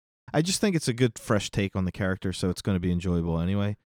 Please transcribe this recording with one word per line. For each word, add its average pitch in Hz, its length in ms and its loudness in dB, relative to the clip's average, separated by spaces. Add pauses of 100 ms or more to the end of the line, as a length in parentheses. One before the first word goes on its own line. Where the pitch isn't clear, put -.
(320)
I 147 100 4
just 185 180 0
think 196 160 2
it's - 120 0
a 123 60 0
good, 120 240 2
fresh - 320 0
take 98 260 0
on 95 80 0
the 90 80 -2
character, 95 400 -2
so 92 160 -2
it's - 140 -4
gonna 95 180 0
be 87 120 0
enjoyable 85 480 0
anyway. 101 360 0 (220)